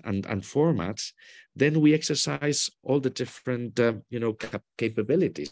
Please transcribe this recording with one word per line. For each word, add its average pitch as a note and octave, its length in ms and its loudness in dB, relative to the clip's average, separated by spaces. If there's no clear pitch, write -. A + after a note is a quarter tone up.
and, G2 240 -4
and G2 160 -4
formats, A#2 720 -2
then D3+ 260 4
we D3+ 120 8
exercise D3 760 0
all C#3 160 2
the C3 100 0
different, A#2+ 720 -6
uh, A#2 140 4
you B2 100 -6
know, A2+ 140 0
cap-, - 300 -8
capabilities, G#2 760 0